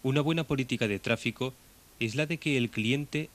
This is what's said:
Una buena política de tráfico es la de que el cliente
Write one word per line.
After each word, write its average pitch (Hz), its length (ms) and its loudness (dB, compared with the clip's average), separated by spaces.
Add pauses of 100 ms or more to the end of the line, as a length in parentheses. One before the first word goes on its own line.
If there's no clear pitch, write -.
Una 135 200 4
buena 165 240 0
política 123 420 0
de 101 120 0
tráfico 120 540 -2 (460)
es 113 160 0
la 151 100 2
de 156 120 -4
que 143 200 0
el 120 120 2
cliente 139 640 -2